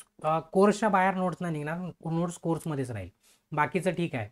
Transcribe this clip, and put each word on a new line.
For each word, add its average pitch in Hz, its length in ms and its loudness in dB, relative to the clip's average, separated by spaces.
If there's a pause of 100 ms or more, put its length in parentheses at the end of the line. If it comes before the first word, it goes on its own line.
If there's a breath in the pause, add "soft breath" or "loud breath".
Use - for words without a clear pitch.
(220)
अ, 156 160 2
कोर्सच्या 202 500 4
बाहेर 190 260 4
नोट्स 185 260 -2
नाही 175 120 -2
निघणार, 151 260 -4 (320)
नोट्स 170 280 -2
कोर्समध्येच 151 520 -2
राहील. 101 180 -8 (440 soft breath)
बाकीचं 151 380 0
ठीक 170 240 -2
आहे 110 180 -4